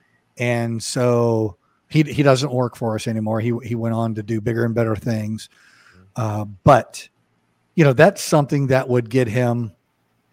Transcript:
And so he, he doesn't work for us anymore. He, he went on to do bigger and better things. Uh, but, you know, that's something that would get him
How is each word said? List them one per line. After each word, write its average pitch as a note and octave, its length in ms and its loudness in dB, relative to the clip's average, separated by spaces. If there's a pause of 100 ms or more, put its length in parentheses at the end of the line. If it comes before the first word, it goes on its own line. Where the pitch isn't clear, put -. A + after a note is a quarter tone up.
(380)
And A#2 460 -4
so A#2 720 0 (320)
he, D#3 140 2
he D3 200 -2
doesn't C3+ 280 4
work B2 240 -2
for A2+ 200 -4
us G#2+ 120 -6
anymore. A2 320 -2
He, A#2 140 -2 (100)
he A#2 120 -6
went A2+ 200 -4
on A2+ 200 -2
to G#2+ 80 -8
do A2 180 -4
bigger A#2 240 -2
and A#2 100 -4
better A2+ 200 0
things. G#2+ 540 -6 (680)
Uh, G#2+ 300 -6 (180)
but, - 440 4 (680)
you E3+ 80 4
know, C#3 100 6
that's E3 280 6
something C#3+ 460 0
that C3 220 0
would B2 200 0
get B2+ 180 2
him A#2+ 440 -2 (600)